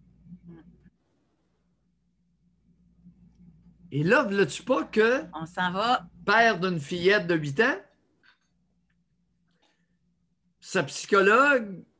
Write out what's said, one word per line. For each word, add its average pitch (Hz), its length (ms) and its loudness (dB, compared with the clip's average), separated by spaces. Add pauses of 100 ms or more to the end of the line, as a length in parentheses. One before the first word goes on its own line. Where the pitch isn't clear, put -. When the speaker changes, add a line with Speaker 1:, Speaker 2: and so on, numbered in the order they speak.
(4000)
Speaker 1:
Et 147 140 -2
là, 240 200 2
v'là-tu 196 380 -2
pas 302 220 -2
que 233 380 0 (120)
Speaker 2:
On 160 120 -10
s'en 180 260 -6
va. 226 340 -2 (200)
Speaker 1:
père 208 340 2
d'une 180 200 -2
fillette 180 460 0
de 175 80 0
huit 147 260 -2
ans, 269 160 2 (2750)
sa - 220 -4
psychologue 202 1000 2 (180)